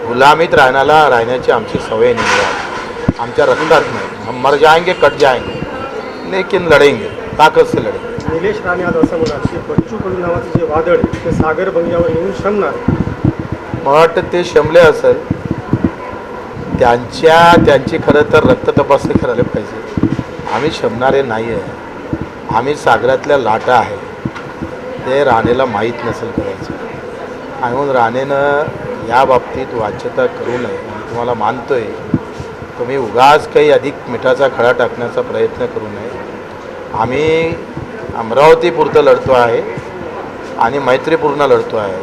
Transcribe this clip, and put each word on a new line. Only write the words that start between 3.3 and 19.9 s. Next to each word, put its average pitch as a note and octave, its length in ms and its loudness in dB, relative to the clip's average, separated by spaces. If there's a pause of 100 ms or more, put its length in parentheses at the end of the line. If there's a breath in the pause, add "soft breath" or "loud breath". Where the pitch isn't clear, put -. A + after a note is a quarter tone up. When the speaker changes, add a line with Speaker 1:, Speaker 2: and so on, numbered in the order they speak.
Speaker 1:
रक्तात D#3 360 4
नाही. G#2+ 460 -8
हम B2 140 -8
मर C#3+ 140 4
जाएंगे, E3 380 4
कट C#3+ 180 4
जाएंगे, C3 480 0 (720)
लेकिन F#3+ 300 0
लढेंगे, C#3 460 4 (300)
ताकद D#3+ 280 6
से D3 160 -2
लढेंगे. A#2+ 580 -6
Speaker 2:
निलेश G#3 160 -2 (100)
राणे F3+ 180 -2
आज E3+ 140 -2
असं D#3+ 200 2
म्हणाले D#3 400 -2
की - 160 -8
बच्चू G#3+ 240 -2
कडू F#3+ 200 -4
नावाचं E3+ 420 -2
जे E3 60 0
वादळ D#3+ 320 0
आहे, - 280 -2
ते - 60 -2
सागर D#3+ 380 0
बंगल्यावर E3+ 400 0
येऊन E3+ 220 -2 (120)
शमणार. G3 280 0 (1120)
Speaker 1:
मला C#3+ 140 6
वाटतं E3 220 4
ते F3 220 -2
शमले D#3 360 4
असेल, C#3 480 4 (1500)
त्यांच्या, D#3+ 840 6
त्यांची C#3+ 320 2
खरं D3 240 2 (120)
तर - 100 6
रक्त - 260 2 (100)
तपासणी C#3 340 2
करायला A#2+ 300 0
पाहिजे. - 640 -4 (460)